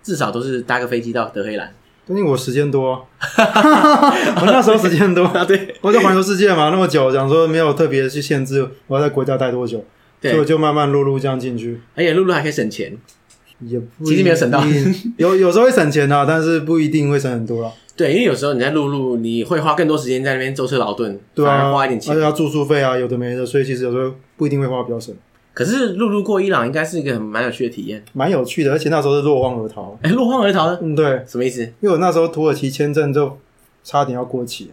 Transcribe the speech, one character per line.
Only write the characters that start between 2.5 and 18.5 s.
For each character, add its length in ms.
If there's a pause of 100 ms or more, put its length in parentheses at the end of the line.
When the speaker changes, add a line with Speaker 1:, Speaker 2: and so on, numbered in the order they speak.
Speaker 2:
间 180
多 220
啊。 80 (180)
Speaker 1:
<laughs> 1160
Speaker 2:
<laughs> 20
我 60
那 160
时 100
候 60
时 180
间 200
多。 100
Speaker 1:
啊， 180
对。 380
Speaker 2:
我 100
在 100
环 140
游 80
世 140
界 180
嘛， 140
那 80
么 100
久， 240
想 160
说 220
没 80
有 160
特 160
别 180
去 140
限 240
制 240 (200)
我 80
要 40
在 80
国 160
家 140
待 120
多 160
久， 160 (380)
Speaker 1:
对。 120
Speaker 2:
所 40
以 60
我 20
就 140
慢 160
慢 180
陆 100
路 160
这 80
样 140
进 160
去。 240 (140)
Speaker 1:
而 100
且 80
陆 120
路 100
还 80
可 60
以 40
省 160
钱。 260 (720)
Speaker 2:
也 140
不 280
一 0
定。 20
Speaker 1:
其 80
实 80
没 60
有 40
省 160
到。 100 (580)
Speaker 2:
有， 180
有 160
时 40
候 100
会 40
省 180
钱 220
啊， 160
但 160
是 160
不 220
一 80
定 200
会 80
省 140
很 160
多 160
啦。 80 (240)
Speaker 1:
对， 180
因 60
为 60
有 100
时 100
候 100